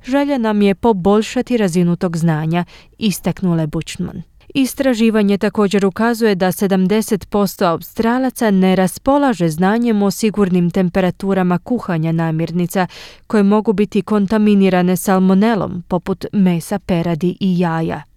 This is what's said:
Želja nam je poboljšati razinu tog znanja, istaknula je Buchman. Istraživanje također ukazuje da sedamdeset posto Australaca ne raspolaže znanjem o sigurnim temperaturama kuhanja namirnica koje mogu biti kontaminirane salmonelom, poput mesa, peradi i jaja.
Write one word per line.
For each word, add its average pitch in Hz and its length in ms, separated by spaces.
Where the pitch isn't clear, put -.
Želja 285 340
nam 220 240
je 196 140
poboljšati 220 800
razinu 175 380
tog 170 220
znanja, 160 480
istaknula 175 640
je 156 60
Buchman. 165 540
Istraživanje 226 840
također 202 480
ukazuje 220 500
da 185 160
sedamdeset 190 800
posto 202 360
Australaca 226 880
ne 185 240
raspolaže 190 720
znanjem 202 540
o 196 80
sigurnim 185 580
temperaturama 185 880
kuhanja 170 540
namirnica 165 760
koje 208 160
mogu 208 300
biti 202 280
kontaminirane 196 960
salmonelom, 190 920
poput 185 460
mesa, 185 460
peradi 170 600
i 185 200
jaja. 165 420